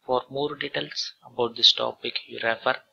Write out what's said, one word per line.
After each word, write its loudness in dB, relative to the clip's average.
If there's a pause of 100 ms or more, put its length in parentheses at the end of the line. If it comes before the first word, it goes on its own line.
For 2
more -4
details -6 (100)
about -2
this 6
topic, -4 (120)
you -12
refer 2 (160)